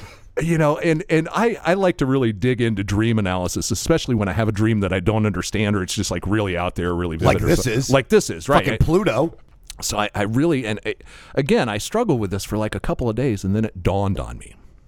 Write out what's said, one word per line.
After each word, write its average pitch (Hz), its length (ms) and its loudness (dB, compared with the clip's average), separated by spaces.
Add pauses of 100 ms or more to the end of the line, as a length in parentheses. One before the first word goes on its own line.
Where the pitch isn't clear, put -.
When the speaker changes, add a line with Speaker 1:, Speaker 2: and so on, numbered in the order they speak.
(400)
Speaker 1:
You 165 160 0
know, 156 220 2
and, 165 320 0
and 160 220 2
I, 214 320 0
I 165 100 2
like 190 240 2
to 143 80 2
really 131 260 2
dig 110 280 0
into 110 240 0
dream 107 340 2
analysis, 90 540 -2
especially - 420 0
when 104 140 0
I 90 60 -2
have 110 140 2
a 107 40 0
dream 110 280 2
that 98 120 0
I 101 80 0
don't 107 260 2
understand 104 480 0
or 98 80 0
it's 90 140 -4
just, 95 160 -2
like, 90 160 -6
really 101 280 0
out 87 200 -4
there, 87 180 0
really 85 220 -2
vivid 80 180 0
Speaker 2:
Like - 80 -2
Speaker 1:
or - 40 0
Speaker 2:
this - 180 2
Speaker 1:
so-, 120 60 -2
Speaker 2:
is. 123 200 -2
Speaker 1:
like 135 180 4
this 208 220 2
is, 82 180 -8
right? 135 160 4
Speaker 2:
Fucking 107 140 -2
Pluto. 156 580 2 (460)
Speaker 1:
So - 160 -4
I, 104 160 0
I 104 80 0
really, 131 440 0
and 107 200 -4
I, 107 80 -4 (400)
again, 156 340 2
I 104 80 -2
struggled 202 420 0
with 101 120 -2
this 98 140 -4
for, - 120 -4
like, 107 180 -2
a 101 60 -4
couple 135 300 -2
of 107 60 -4
days, 117 280 -2
and 95 100 0
then 107 120 2
it 90 160 -10
dawned 98 360 0
on 58 200 -8
me. - 160 -18 (340)